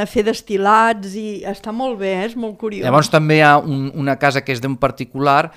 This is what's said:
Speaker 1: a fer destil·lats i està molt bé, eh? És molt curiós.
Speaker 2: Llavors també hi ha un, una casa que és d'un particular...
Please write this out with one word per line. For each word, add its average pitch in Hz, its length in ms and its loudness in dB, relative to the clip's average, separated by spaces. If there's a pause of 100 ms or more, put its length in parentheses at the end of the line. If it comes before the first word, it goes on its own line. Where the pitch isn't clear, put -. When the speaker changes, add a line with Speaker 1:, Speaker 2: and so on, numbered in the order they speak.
Speaker 1:
a 208 80 -2
fer 226 160 0
destil·lats 208 960 0
i 214 60 -8 (180)
està 208 300 -10
molt 247 260 -4
bé, 190 220 -2
eh? 233 80 -4
És 226 80 -14
molt 220 200 -8
curiós. 214 280 -6
Speaker 2:
Llavors 127 260 2
també 156 280 4
hi 156 40 6
ha 147 140 8
un, 135 360 -2
una 139 220 -2
casa 139 240 0
que 131 160 -4
és 113 80 -8
d'un 135 160 -4
particular... 139 760 0